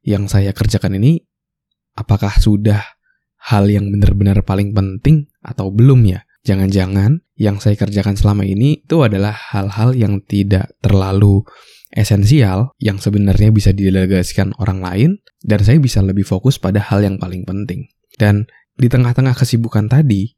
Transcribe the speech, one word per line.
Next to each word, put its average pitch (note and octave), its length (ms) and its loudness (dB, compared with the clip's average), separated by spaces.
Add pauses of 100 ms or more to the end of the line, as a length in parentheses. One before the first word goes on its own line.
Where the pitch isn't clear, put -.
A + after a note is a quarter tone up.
Yang G2+ 320 -2
saya G2 220 2
kerjakan G2 420 -2
ini, D3 240 0 (720)
apakah G2+ 380 -2 (100)
sudah G#2 400 0 (560)
hal G2+ 320 0
yang G2+ 220 -2
benar-benar G2+ 500 2
paling G2+ 320 -4
penting G#2+ 560 0 (160)
atau - 240 -8
belum A#2 400 4
ya? F#2 160 -6 (160)
Jangan-jangan G2 800 0 (160)
yang G2+ 240 -2
saya G#2 160 0
kerjakan G2+ 400 -2
selama G#2 300 2
ini A2+ 340 -2
itu D#3 240 0
adalah G#2 300 -2
hal-hal G#2 580 -2
yang G2+ 320 -2
tidak G2+ 560 -2
terlalu G2 640 2 (480)
esensial, G#2 880 2
yang G2+ 160 -2
sebenarnya G2+ 560 2
bisa G2 220 2
didelegasikan F#2+ 840 -2
orang G2 240 -4
lain, F#2+ 300 0 (320)
dan G#2 180 0
saya A2 160 4
bisa B2 240 0
lebih G2 240 0
fokus G#2 320 -2
pada G2+ 240 -2
hal G2+ 240 0
yang G2 160 -4
paling F#2 240 -10
penting. G2 460 -10 (240)
Dan G#2 320 0 (260)
di B2 160 0
tengah-tengah B2+ 480 0
kesibukan A2+ 480 -2
tadi A2+ 520 0